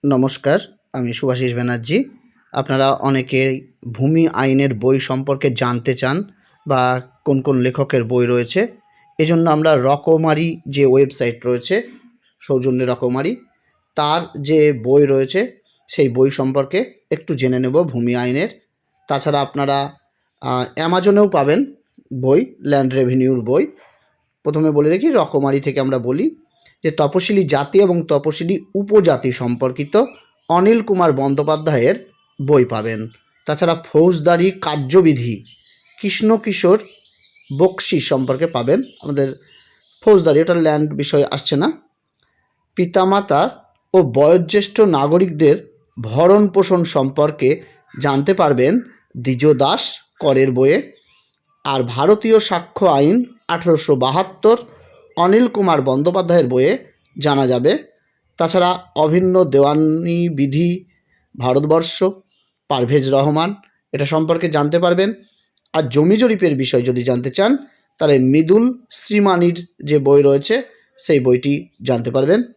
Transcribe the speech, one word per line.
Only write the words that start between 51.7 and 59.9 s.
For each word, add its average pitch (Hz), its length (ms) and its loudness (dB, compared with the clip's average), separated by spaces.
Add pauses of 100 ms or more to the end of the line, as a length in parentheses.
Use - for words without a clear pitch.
ভারতীয় 208 560 2
সাক্ষ্য 190 460 -4
আইন 165 400 2 (220)
আঠারোশো 165 480 0
বাহাত্তর 185 600 0 (600)
অনিল 202 300 4
কুমার 185 340 0
বন্দ্যোপাধ্যায়ের 165 640 0
বইয়ে 131 300 2 (420)
জানা 139 280 0
যাবে। 127 300 0 (600)
তাছাড়া 175 460 0 (120)
অভিন্ন 180 480 2
দেওয়ানি 156 840 0